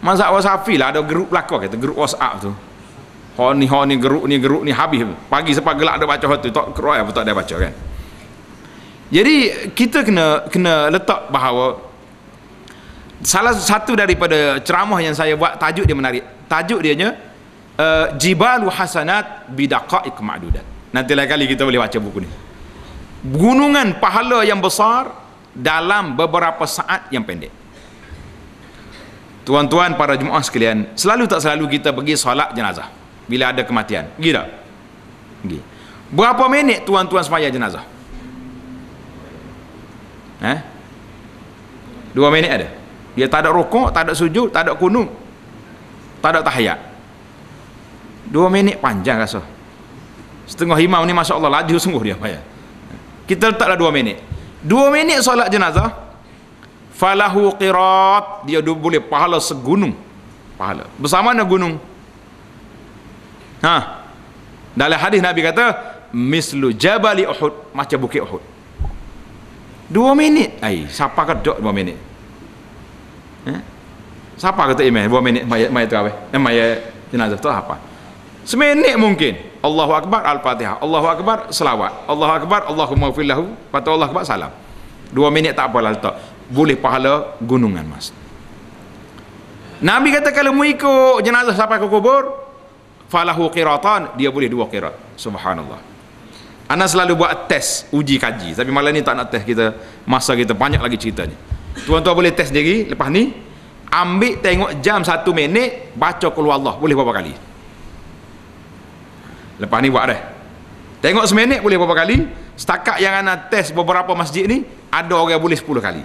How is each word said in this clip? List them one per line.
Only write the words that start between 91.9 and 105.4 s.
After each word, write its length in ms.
falahu 400
qiratan." 640
Dia 160
boleh 160
dua 240
qirat. 240
Subhanallah. 640
Ana 160
selalu 400
buat 240
test, 400
uji 320
kaji. 320
Tapi 160
malam 240
ni 80
tak 160
nak 160
test 160
kita, 240
masa 320
kita 160
banyak 240
lagi 240
cerita 240
ni. 80
Tuan-tuan 240
boleh 160
test 240
diri 320
lepas 240
ni, 240
ambil 560
tengok 240
jam 160
satu 320
minit, 640